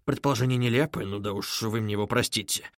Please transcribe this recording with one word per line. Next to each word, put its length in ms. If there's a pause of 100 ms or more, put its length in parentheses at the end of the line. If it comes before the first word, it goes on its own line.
предположение 520
нелепое, 480
ну 140
да 140
уж 280
вы 200
мне 120
его 140
простите, 720